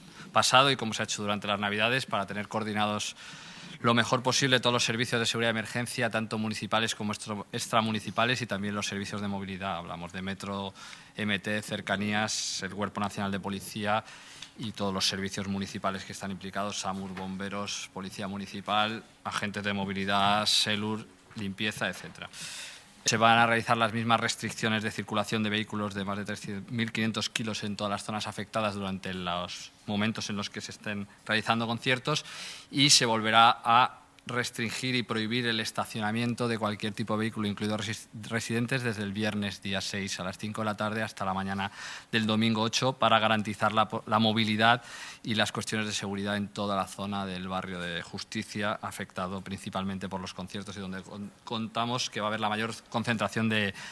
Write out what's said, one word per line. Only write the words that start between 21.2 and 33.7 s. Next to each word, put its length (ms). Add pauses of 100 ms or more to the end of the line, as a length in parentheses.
limpieza, 520
etcétera. 420 (760)
Se 100
van 240
a 60
realizar 320
las 160
mismas 260
restricciones 640
de 80
circulación 500
de 80
vehículos 440
de 100
más 140
de 80
trescientos, 460
mil 200
quinientos 380
kilos 340
en 140
todas 120
las 140
zonas 240
afectadas 480
durante 380
los 580 (160)
momentos 420
en 60
los 140
que 100
se 120
estén 360 (180)
realizando 400
conciertos, 600 (440)
y 200
se 160
volverá 580
a 320 (300)